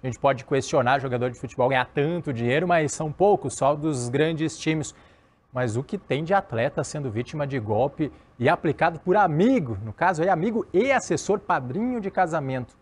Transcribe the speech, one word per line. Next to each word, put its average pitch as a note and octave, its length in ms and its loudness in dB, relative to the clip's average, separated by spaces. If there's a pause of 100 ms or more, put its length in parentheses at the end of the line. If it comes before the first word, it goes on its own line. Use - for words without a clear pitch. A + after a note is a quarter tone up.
A C3 40 -6
gente B2 120 -6
pode C3+ 260 2
questionar C3+ 540 2
jogador B2 320 -2
de A#2+ 100 -16
futebol B2+ 300 0
ganhar B2+ 160 0
tanto D3+ 440 -2
dinheiro, B2+ 380 0
mas D#3+ 240 2
são D#3 180 -6
poucos, F#3 440 2
só C#3+ 200 2
dos D3 360 -2
grandes D#3 480 0
times. D#3 360 -2 (560)
Mas B2 260 -2
o C3+ 60 -2
que G3+ 140 -8
tem D3 260 -2
de E3+ 120 0
atleta D3 500 0
sendo C#3 260 -6
vítima B2 360 -6
de C3+ 120 -4
golpe A#2 540 -2 (260)
e A#2+ 100 2
aplicado E3 520 0
por F3+ 160 2
amigo, F3 680 2
no A2 120 -10
caso E3+ 260 0
aí, F3 80 2
amigo G3+ 460 0
e B3 180 4
assessor G3 460 0
padrinho F#3+ 640 -2
de F#3+ 80 -6
casamento. C#3+ 720 -2